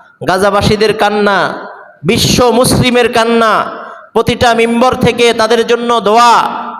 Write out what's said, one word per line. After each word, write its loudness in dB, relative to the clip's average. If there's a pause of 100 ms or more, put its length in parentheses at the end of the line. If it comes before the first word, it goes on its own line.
(280)
গাজাবাসীদের 0
কান্না, -2 (360)
বিশ্ব 0
মুসলিমের 0
কান্না, 0 (420)
প্রতিটা 0
মিম্বর 2
থেকে 0
তাদের 0
জন্য -2
দোয়া, 4 (380)